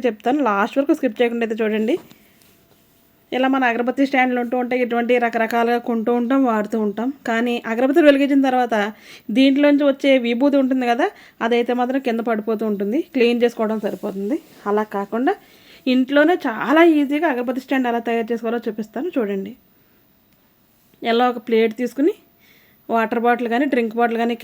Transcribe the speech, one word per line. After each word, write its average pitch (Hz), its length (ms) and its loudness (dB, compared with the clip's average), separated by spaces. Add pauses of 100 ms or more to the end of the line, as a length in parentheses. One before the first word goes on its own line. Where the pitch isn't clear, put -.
చెప్తాను. 240 420 -2
లాస్ట్ 208 300 0
వరకు 277 220 0
స్కిప్ 247 200 -4
చేయకుండా 233 280 0
అయితే 220 120 -6
చూడండి. 220 360 0 (1400)
ఇలా 262 240 0
మన 254 160 0
అగరబత్తి 247 380 0
స్టాండ్లు 254 340 0
ఉంటూ 240 200 -4
ఉంటాయి, 254 220 -2
ఇటువంటి 233 400 0
రకరకాలుగా 233 540 0 (100)
కొంటూ 233 320 0
ఉంటాం, 262 200 0 (100)
వాడుతూ 214 340 -2
ఉంటాం. 214 260 -4 (180)
కానీ 240 240 0 (200)
అగరబత్తులు 277 380 4
వెలిగించిన 277 360 4
తర్వాత 247 300 0 (640)
దీంట్లోంచి 285 520 4
వచ్చే 277 220 2 (120)
విభూతి 254 380 2
ఉంటుంది 262 300 0
కదా, 302 160 0 (380)
అదైతే 240 340 0
మాత్రం 262 260 -2
కింద 233 240 -2
పడిపోతూ 220 400 -2
ఉంటుంది. 202 300 -2 (160)
క్లీన్ 240 280 2
చేసుకోవడం 220 400 -2
సరిపోతుంది. 202 540 -6 (320)
అలా 214 140 0 (120)
కాకుండా 240 380 -2 (580)
ఇంట్లోనే 285 400 2 (120)
చాలా 254 360 2 (160)
ఈజీగా 294 340 0
అగరబత్తి 247 320 -4
స్టాండ్ 262 260 -2
ఎలా 233 160 -2
తయారు 233 240 -2
చేసుకోవాలో 233 380 -4
చూపిస్తాను, 220 480 -8
చూడండి. 202 360 -4 (1600)
ఎలా 233 200 2
ఒక 240 160 -6
ప్లేట్ 226 320 2
తీసుకుని 277 340 0 (800)
వాటర్ 226 320 0
బాటిల్ 240 260 0
కానీ 254 220 0
డ్రింక్ 233 260 -2
బాటిల్ 233 220 0
కానీ 233 220 -2